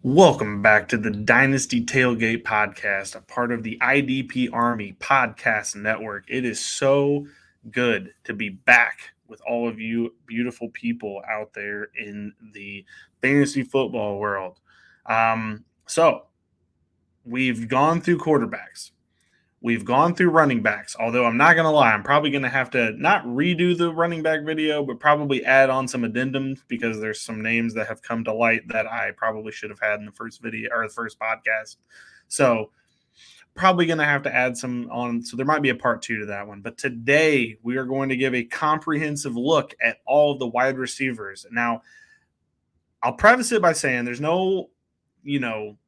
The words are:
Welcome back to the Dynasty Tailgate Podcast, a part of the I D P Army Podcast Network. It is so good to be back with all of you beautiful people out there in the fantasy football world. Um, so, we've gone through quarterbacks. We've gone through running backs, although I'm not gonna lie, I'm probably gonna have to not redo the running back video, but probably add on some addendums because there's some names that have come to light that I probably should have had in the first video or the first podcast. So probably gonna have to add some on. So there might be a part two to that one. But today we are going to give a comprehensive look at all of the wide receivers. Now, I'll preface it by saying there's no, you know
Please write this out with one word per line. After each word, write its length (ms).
Welcome 580
back 280
to 60
the 140
Dynasty 720
Tailgate 600
Podcast, 720
a 40
part 300
of 140
the 160
I 200
D 220
P 260
Army 520
Podcast 760
Network. 540
It 160
is 200
so 640
good 500
to 100
be 160
back 600
with 180
all 240
of 120
you 340
beautiful 440
people 600
out 240
there 360
in 340
the 320
fantasy 440
football 560
world. 400
Um, 580
so, 400
we've 420
gone 340
through 180
quarterbacks. 720
We've 240
gone 300
through 160
running 320
backs, 380
although 240
I'm 120
not 200
gonna 160
lie, 180
I'm 140
probably 260
gonna 180
have 220
to 220
not 320
redo 520
the 160
running 300
back 220
video, 400
but 160
probably 440
add 240
on 200
some 140
addendums 680
because 320
there's 200
some 220
names 320
that 140
have 120
come 220
to 100
light 360
that 180
I 300
probably 340
should 200
have 100
had 180
in 80
the 60
first 280
video 320
or 140
the 80
first 240
podcast. 560
So 420
probably 280
gonna 200
have 180
to 100
add 240
some 360
on. 320
So 120
there 80
might 180
be 80
a 40
part 280
two 180
to 60
that 200
one. 140
But 180
today 840
we 180
are 60
going 260
to 60
give 200
a 80
comprehensive 880
look 480
at 140
all 240
of 80
the 80
wide 320
receivers. 720
Now, 320
I'll 120
preface 360
it 100
by 120
saying 320
there's 160
no, 500
you 160
know 480